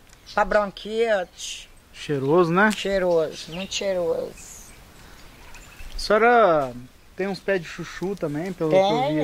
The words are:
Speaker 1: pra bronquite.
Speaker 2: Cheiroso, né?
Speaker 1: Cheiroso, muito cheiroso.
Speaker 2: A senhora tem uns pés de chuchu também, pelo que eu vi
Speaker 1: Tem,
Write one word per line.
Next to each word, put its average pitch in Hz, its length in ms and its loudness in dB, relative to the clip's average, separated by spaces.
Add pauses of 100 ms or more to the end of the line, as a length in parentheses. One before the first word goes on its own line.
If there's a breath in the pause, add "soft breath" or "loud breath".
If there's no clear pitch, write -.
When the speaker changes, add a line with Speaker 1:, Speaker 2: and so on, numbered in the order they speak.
(320)
Speaker 1:
pra 214 120 2
bronquite. 208 1200 -2 (240)
Speaker 2:
Cheiroso, 151 580 2
né? 202 220 4
Speaker 1:
Cheiroso, 175 800 -2
muito 190 220 -10
cheiroso. 180 580 -2 (1600)
Speaker 2:
A - 40 -6
senhora 208 760 4 (440)
tem 190 120 -4
uns 190 120 -6
pés 196 200 -2
de 156 80 -12
chuchu 180 480 -8
também, 165 360 -6
pelo 165 180 -4
que 156 60 4
eu 190 120 4
vi 240 180 0
Speaker 1:
Tem, 302 180 -2